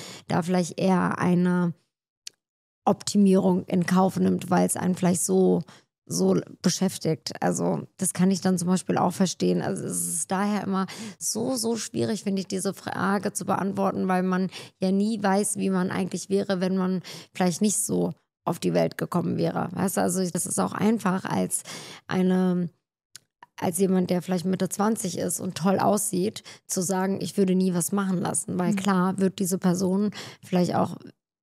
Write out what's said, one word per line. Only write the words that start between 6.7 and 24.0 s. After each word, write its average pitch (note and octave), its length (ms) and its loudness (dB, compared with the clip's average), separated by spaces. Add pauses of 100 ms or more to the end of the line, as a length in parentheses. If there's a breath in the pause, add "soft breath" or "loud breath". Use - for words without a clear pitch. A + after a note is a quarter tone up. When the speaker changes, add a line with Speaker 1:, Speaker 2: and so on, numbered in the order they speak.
Speaker 1:
Also F3 480 -2 (100)
das F#3 160 -2
kann F#3 180 4
ich F3+ 100 0
dann F#3 160 2
zum F3 100 -2
Beispiel F3+ 300 0
auch F3+ 160 2
verstehen. F3+ 480 0
Also E3 240 -4
es F3 220 -4
ist F3 240 -6
daher G3+ 320 0
immer F#3+ 240 -2 (320 loud breath)
so, B3 360 -2
so A3+ 200 -2
schwierig, A3+ 480 -4
finde G3 160 -2
ich, F#3 80 -8
diese F#3+ 260 -4
Frage G3+ 580 -2
zu - 140 -8
beantworten, G3 640 0
weil F#3 160 2
man F#3 260 0 (300 loud breath)
ja F#3+ 120 2
nie G#3 300 0
weiß, G3+ 360 0
wie F#3+ 120 0
man F#3 220 0
eigentlich F#3 400 -4
wäre, G3 300 0
wenn F#3+ 160 0
man F#3 260 0 (320 loud breath)
vielleicht F3+ 260 2
nicht G#3+ 160 2
so F3 360 0 (300)
auf E3 140 -2
die F3 160 0
Welt E3 240 2
gekommen E3+ 400 -2
wäre. E3+ 360 0
Weißt F3+ 240 -2
du, G3 40 0
also F#3 240 0
das F3 220 -4
ist - 120 -4
auch F#3+ 140 -2
einfach G3 520 0
als - 360 -2 (460 loud breath)
eine, F#3 640 2 (880)
als E3 200 -4
jemand, F#3 320 2